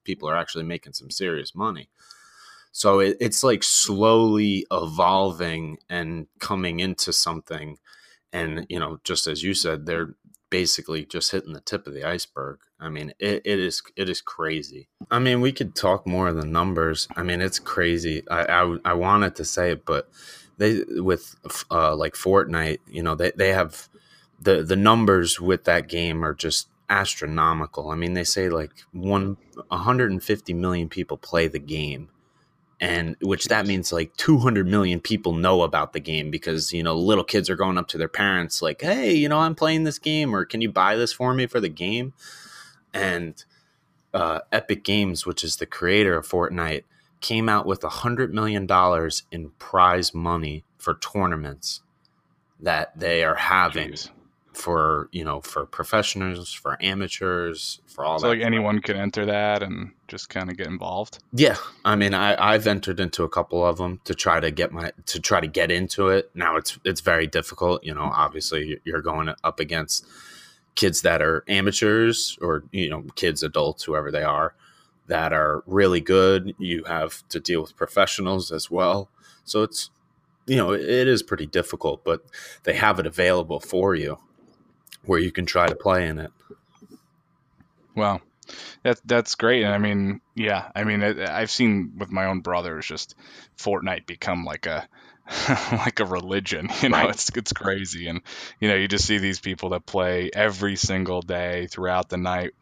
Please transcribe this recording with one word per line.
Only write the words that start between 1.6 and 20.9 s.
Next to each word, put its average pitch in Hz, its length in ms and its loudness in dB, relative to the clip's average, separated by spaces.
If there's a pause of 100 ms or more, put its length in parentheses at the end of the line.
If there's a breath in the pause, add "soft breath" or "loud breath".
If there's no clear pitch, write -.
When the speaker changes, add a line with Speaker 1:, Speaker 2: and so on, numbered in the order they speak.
Speaker 1:
So 98 280 4
it, 98 200 4
it's, 117 240 0
like, 117 200 4
slowly 107 1080 4
evolving 85 1080 0 (120)
and 82 380 -6 (120)
coming 90 400 -2
into 90 340 -2
something, 78 640 -4 (560 soft breath)
and, 82 360 -4
you 85 100 -4
know, 80 240 -6
just - 240 -2
as 76 160 -4
you 95 100 -2
said, 80 320 -2
they're 82 300 -4 (340)
basically 80 560 -2
just - 260 -4
hitting 87 220 -6
the 71 80 -16
tip - 240 -8
of 71 80 -14
the 69 100 -10
iceberg. 71 560 -6 (200)
I 80 100 -12
mean, 76 300 -10
it, 101 260 -2
it 101 140 0
is, 90 240 -4 (120)
it 95 140 -4
is 85 120 -6
crazy. 78 680 -8 (220)
I 120 80 2
mean, 123 220 2
we 135 100 2
could 113 240 -6
talk 95 320 0
more 90 200 0
of 82 100 0
the 78 80 -4
numbers. 82 680 0
I 87 80 -4
mean, 90 180 -2
it's 92 180 -2
crazy. 85 680 0
I, 85 160 0
I, 87 400 2
I 87 80 2
wanted 92 420 2
to 80 100 -8
say 87 260 0
it, 78 140 -4
but 71 240 -2 (480 loud breath)
they, 104 300 2
with, 90 480 0 (360)